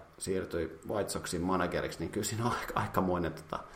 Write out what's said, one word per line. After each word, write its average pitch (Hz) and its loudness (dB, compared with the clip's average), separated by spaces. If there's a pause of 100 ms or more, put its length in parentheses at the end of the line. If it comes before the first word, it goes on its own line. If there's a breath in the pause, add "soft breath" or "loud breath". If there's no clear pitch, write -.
(180)
siirtyi 90 -2
White 101 0
Soxin 85 -2
manageriksi, 87 2
niin 82 -2
kyllä 104 0
siinä 110 0
on 117 4
aika, - 0
aikamoinen, 90 2
tota, - -6 (160 loud breath)